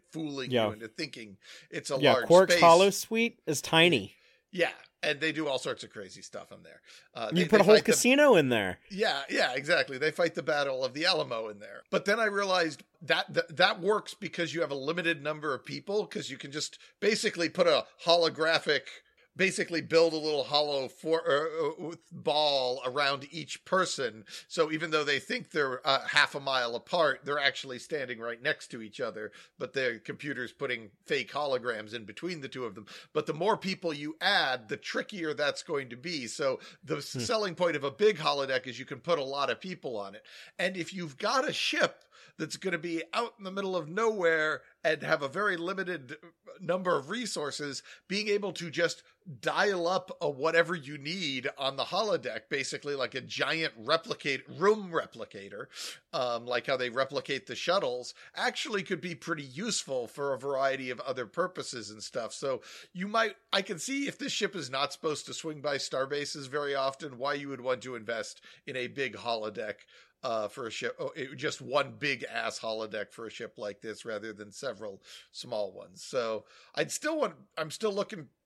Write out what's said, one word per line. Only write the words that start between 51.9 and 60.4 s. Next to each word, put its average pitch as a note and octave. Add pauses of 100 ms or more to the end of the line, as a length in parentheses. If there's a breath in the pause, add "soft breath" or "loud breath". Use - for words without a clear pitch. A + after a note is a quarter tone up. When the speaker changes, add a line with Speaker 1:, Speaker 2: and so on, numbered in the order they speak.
Speaker 1:
basically C#3+
like B2+
a -
giant C#3
replicate-, C#3
room F#3+
replicator, G2+ (460 loud breath)
um, A#2+
like A#2+
how C#3
they B2
replicate C3+
the B2+
shuttles, C3 (200 soft breath)
actually A3
could F3
be E3+
pretty D#3+
useful C3+
for C#3+
a B2
variety C3+